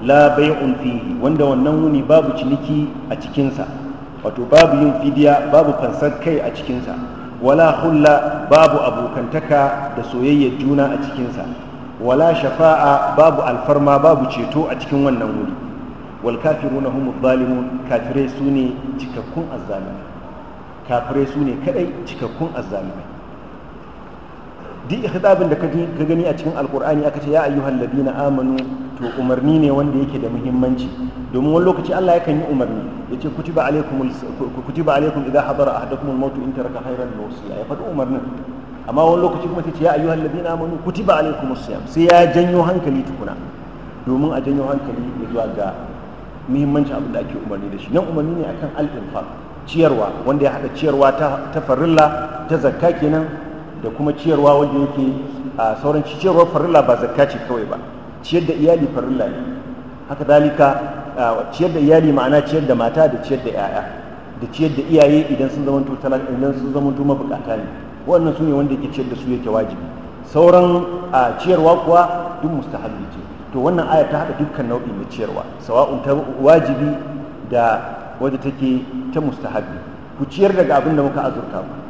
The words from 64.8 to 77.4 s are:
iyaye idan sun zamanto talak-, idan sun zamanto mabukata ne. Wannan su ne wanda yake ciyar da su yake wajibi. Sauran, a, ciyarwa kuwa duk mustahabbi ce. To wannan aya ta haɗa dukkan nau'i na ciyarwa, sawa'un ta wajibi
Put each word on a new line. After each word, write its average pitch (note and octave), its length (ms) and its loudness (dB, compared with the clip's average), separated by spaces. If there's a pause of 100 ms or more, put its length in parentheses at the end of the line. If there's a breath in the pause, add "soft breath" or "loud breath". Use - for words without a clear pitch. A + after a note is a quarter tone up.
iyaye D3+ 480 6
idan C3+ 180 0
sun D3 160 -4
zamanto C3+ 380 0
talak-, C3 240 -2
idan C3+ 320 -2
sun C3+ 140 -4
zamanto C#3 300 0
mabukata C3 520 -2
ne. G#2 80 -6 (420)
Wannan E3 300 4
su - 80 -2
ne D#3 80 2
wanda C#3 220 2
yake C3+ 180 -6
ciyar C3 160 -4
da A#2 80 -6
su B2 160 -8
yake A#2+ 160 -4
wajibi. G#2+ 360 -2 (440)
Sauran, F3 560 6 (300)
a, B2 260 2
ciyarwa E3 360 4 (120)
kuwa E3+ 220 6 (340)
duk D#3+ 80 -2
mustahabbi A#2 520 -8 (120)
ce. - 40 -12 (340)
To C3 60 -2
wannan E3 280 2
aya D3 220 4
ta D3+ 160 -2
haɗa C#3+ 140 -6
dukkan D3 280 -4
nau'i A#2+ 220 -4
na G2 240 -8
ciyarwa, G2 300 -6 (180)
sawa'un C3 400 2
ta C#3 140 0 (260)
wajibi D3 480 4 (640)